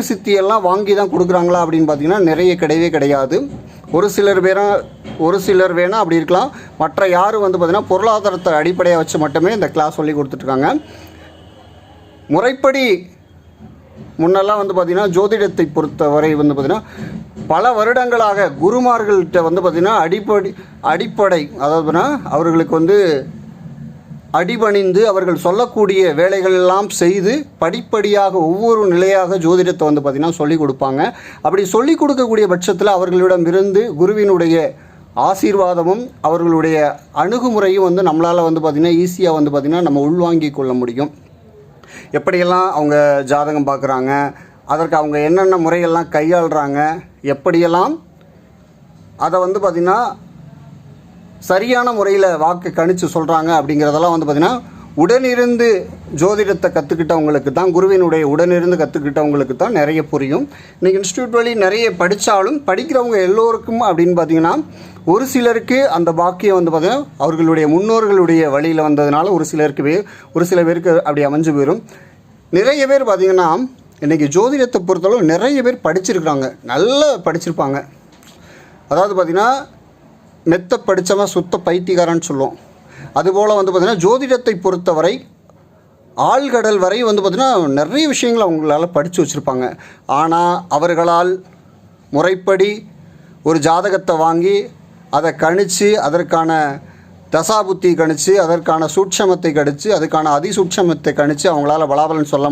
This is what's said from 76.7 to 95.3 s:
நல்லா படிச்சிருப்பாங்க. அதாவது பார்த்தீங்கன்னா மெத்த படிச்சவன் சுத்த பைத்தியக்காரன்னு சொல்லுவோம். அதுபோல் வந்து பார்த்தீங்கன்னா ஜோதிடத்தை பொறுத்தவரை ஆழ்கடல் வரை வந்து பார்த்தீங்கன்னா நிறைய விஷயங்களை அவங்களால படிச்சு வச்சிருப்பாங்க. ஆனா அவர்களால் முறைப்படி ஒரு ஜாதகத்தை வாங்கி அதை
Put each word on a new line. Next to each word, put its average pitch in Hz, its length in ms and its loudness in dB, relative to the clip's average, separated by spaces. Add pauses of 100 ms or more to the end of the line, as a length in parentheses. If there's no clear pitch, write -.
நல்லா 262 380 2 (180)
படிச்சிருப்பாங்க. 160 480 -4 (1120)
அதாவது 190 220 0
பார்த்தீங்கன்னா 185 380 0 (1000)
மெத்த 180 340 -2
படிச்சவன் 196 480 0
சுத்த 180 320 -2
பைத்தியக்காரன்னு 175 640 0
சொல்லுவோம். 135 280 -4 (640)
அதுபோல் 196 380 2
வந்து 190 140 0
பார்த்தீங்கன்னா 180 340 0
ஜோதிடத்தை 247 480 0 (100)
பொறுத்தவரை 180 480 0 (1200)
ஆழ்கடல் 233 520 0
வரை 190 140 0 (120)
வந்து 202 120 0
பார்த்தீங்கன்னா 190 560 0
நிறைய 196 360 0
விஷயங்களை 233 320 0
அவங்களால 156 500 0
படிச்சு 175 260 -2
வச்சிருப்பாங்க. 131 460 -4 (540)
ஆனா 165 200 0 (360)
அவர்களால் 170 540 0 (840)
முறைப்படி 185 540 0 (840)
ஒரு 165 160 0
ஜாதகத்தை 180 560 0
வாங்கி 170 340 2 (600)
அதை 160 120 0 (120)